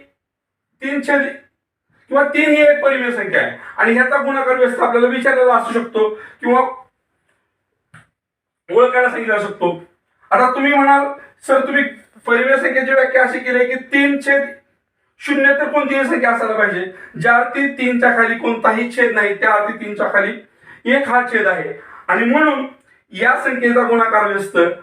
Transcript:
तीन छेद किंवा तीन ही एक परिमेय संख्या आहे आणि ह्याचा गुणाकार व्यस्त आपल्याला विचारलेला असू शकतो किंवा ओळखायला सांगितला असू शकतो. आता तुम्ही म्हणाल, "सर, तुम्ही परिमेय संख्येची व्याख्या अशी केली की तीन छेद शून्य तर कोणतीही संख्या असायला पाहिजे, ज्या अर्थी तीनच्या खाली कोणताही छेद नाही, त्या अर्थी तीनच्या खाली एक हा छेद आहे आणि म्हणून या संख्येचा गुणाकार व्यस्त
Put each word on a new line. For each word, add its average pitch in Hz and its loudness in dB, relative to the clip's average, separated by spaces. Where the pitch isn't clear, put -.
तीन 277 -6
छेद 277 0
किंवा 277 4
तीन 302 2
ही 302 4
एक 294 4
परिमेय 262 0
संख्या 196 -2
आहे - -4
आणि 233 2
ह्याचा 254 2
गुणाकार 269 -2
व्यस्त 247 0
आपल्याला 240 2
विचारलेला 254 2
असू 233 -2
शकतो 226 -2
किंवा - -2
ओळखायला 247 2
सांगितला 220 -4
असू 196 -2
शकतो. 170 -4
आता 254 2
तुम्ही 277 0
म्हणाल, 277 4
"सर, 269 2
तुम्ही 285 0
परिमेय 254 2
संख्येची 262 -2
व्याख्या 262 2
अशी 254 0
केली 254 0
की 254 -4
तीन 277 0
छेद 277 0
शून्य 277 2
तर 285 -4
कोणतीही 269 0
संख्या 240 0
असायला 226 -2
पाहिजे, 190 -4
ज्या 240 4
अर्थी 277 -2
तीनच्या 247 0
खाली 226 0
कोणताही 226 -2
छेद 240 -2
नाही, 208 0
त्या - 0
अर्थी 208 -2
तीनच्या 208 -6
खाली 196 -2
एक 269 0
हा 247 2
छेद 208 0
आहे 175 -4
आणि 196 0
म्हणून 269 2
या 233 0
संख्येचा 240 0
गुणाकार 226 0
व्यस्त 202 -6